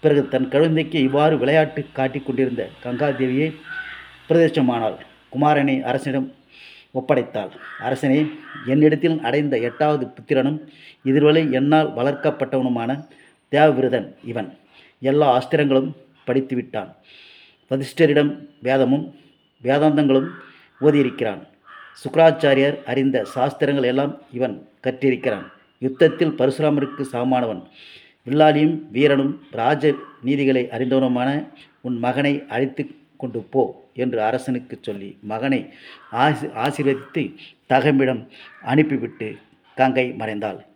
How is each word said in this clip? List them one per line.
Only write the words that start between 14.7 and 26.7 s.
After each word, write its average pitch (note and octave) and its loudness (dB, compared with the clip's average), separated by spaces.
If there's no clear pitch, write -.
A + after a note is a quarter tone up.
எல்லா C#3 2
அஸ்திரங்களும் C3+ 2
படித்து C3 -2
விட்டான். G2+ -8
வசிஷ்டரிடம் C#3+ 0
வேதமும் C3+ 0
வேதாந்தங்களும் C#3+ 2
ஓதியிருக்கிறான். B2+ 0
சுக்ராச்சாரியார் D3 2
அறிந்த C3 0
சாஸ்திரங்கள் C#3 -2
எல்லாம் C3+ -2
இவன் A#2+ -6
கற்றிருக்கிறான். B2 -2
யுத்தத்தில் D#3+ 0
பரசுராமருக்கு C#3 0